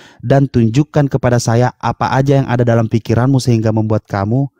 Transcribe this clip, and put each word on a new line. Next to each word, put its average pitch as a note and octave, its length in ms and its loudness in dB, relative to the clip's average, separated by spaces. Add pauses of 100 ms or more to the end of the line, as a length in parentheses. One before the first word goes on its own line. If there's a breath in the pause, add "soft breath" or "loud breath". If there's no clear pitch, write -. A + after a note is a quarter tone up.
(200 soft breath)
dan C3+ 260 2
tunjukkan B2+ 600 0
kepada B2 320 0
saya A#2+ 340 0
apa - 380 -4
aja C3+ 320 2
yang - 20 -10
ada A#2+ 160 0
dalam A#2 240 0
pikiranmu A#2+ 540 0
sehingga A2+ 320 0
membuat A2 320 -2
kamu A2+ 560 -4